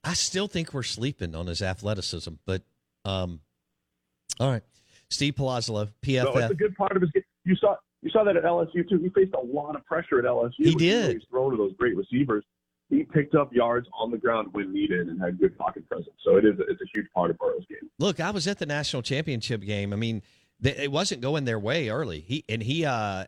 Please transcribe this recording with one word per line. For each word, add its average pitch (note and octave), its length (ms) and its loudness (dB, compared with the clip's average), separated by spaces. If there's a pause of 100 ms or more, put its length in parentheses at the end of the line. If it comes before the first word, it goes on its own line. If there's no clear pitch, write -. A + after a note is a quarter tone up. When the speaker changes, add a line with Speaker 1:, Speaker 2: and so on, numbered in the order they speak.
Speaker 1:
I E3+ 100 -4
still G3 340 -2
think E3+ 260 -4
we're C3 100 -4
sleeping G#2+ 500 -6
on E2+ 140 -6
his E2+ 140 -4
athleticism, F#2 720 -4 (120)
but, F#2+ 180 -4 (420)
um... F#2 340 -4 (1000)
All C3+ 140 2
right. A2+ 120 -4 (460)
Steve C#3+ 260 -2
Palazzolo, A2+ 680 -2
P C3+ 160 0
F C3 100 4
F. B2 80 0
Speaker 2:
No, B2+ 60 4
it's A2+ 100 0
a - 40 0
good G3+ 200 0
part G3 220 0
of F#3 40 4
his E3+ 100 2
game. - 120 2 (220)
You F#3 100 6
saw, G3+ 200 4 (260)
you - 80 -4
saw G#3+ 160 4
that G3 100 4
at E3 80 4
L E3+ 180 2
S E3 120 0
U F3 100 0
too. F#3 140 2
He E3+ 120 2
faced F#3+ 240 4
a D3 60 -2
lot C#3+ 380 -6
of - 80 -12
pressure D#3 340 0
at A#2+ 60 2
L A#2+ 200 2
S A#2+ 120 -4
U. D#4 80 2
Speaker 1:
He E3+ 60 8
Speaker 2:
Even D3+ 80 2
though F#3+ 280 4
Speaker 1:
did. B2 60 2
Speaker 2:
he's A2 160 -8
thrown C3 220 2
to A2+ 60 0
those G2 200 0
great A#2+ 180 2
receivers, A2+ 480 0 (460)
he C#3+ 140 4
picked D3 300 2
up C#3+ 200 2
yards A#2+ 340 2 (100)
on A2+ 140 -4
the A#2 60 -4
ground A2 340 0
when F#2+ 220 -6
needed F#2+ 340 0
and F2 140 -6
had F2+ 180 -4
good F#2+ 180 2
pocket - 300 -6
presence. - 340 -8
So - 140 6
it G#2 80 8
is, G#2 120 6 (120)
it's F2+ 140 -4
a F#2 120 -8
huge E2+ 220 -4
part F2 160 2
of E2+ 60 -4
Burrow's F#2 320 -4
game. - 280 -16
Speaker 1:
Look, E3 220 -2
I E3+ 120 -2
was F3+ 160 -4
at G3+ 120 -4
the F3 60 -4
national D3 380 -4
championship B2 580 -4
game. G2+ 320 -4
I - 20 -4
mean, A2+ 260 -2 (400)
th-, C3+ 160 0
it C#3+ 140 -4
wasn't D#3 300 -2
going C#3 240 -2
their A2+ 140 0
way B2 300 -2
early. G#2+ 300 -4
He, G#2+ 300 -6
and A2+ 120 -2
he, D3 220 -2
uh, G#2 440 -2